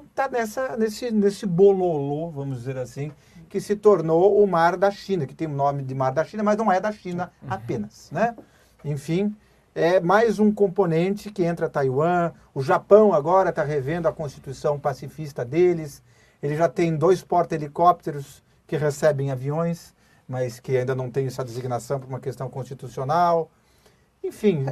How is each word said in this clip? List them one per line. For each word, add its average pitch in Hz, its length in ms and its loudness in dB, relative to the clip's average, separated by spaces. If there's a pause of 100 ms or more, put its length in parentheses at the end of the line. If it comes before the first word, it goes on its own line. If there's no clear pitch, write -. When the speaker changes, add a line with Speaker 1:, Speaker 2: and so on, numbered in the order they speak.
(160)
Speaker 1:
tá 269 140 -2
nessa, 247 480 -4
nesse, 220 340 -4
nesse 202 340 0
bololô, 170 840 2
vamos 139 280 -8
dizer 131 180 -8
assim, 135 340 -10 (360)
que 196 120 -6
se 202 160 -2
tornou 196 680 6
o 202 60 6
Mar 175 300 4
da 196 140 4
China, 190 340 -4
que - 100 -16
tem 160 120 -4
o 151 40 -6
nome 143 320 0
de 131 100 -8
Mar 135 180 0
da 156 120 0
China, 214 200 -6
mas 208 140 4
não 220 140 2
é 185 80 4
da 208 120 -4
China 180 400 -8 (120)
Speaker 2:
Uhum. 143 80 -16
Speaker 1:
apenas, - 600 -8
né? 220 240 -2 (500)
Enfim, 165 500 -4 (400)
é 170 240 2
mais 196 400 2
um 208 140 4
componente 196 800 0
que 180 120 -4
entra 165 240 -2
Taiwan. 156 640 0 (220)
O 139 80 -6
Japão 190 520 6
agora 170 380 2
tá 165 120 -4
revendo 151 440 -2
a 143 60 0
constituição 147 640 -6
pacifista 143 640 -8
deles. 160 580 0 (400)
Ele 147 140 -4
já 165 140 2
tem 165 260 0
dois 175 280 2
porta-helicópteros 170 1200 -2 (240)
que 160 120 -4
recebem 143 540 0
aviões, 151 640 -6 (340)
mas 127 320 -6
que 131 180 -2
ainda 127 180 0
não 127 140 -6
tem 135 160 -2
essa 131 180 -8
designação 123 560 -6
por 127 80 -14
uma 131 120 -10
questão 127 300 -8
constitucional. 147 1000 -2 (720)
Enfim, 190 480 -2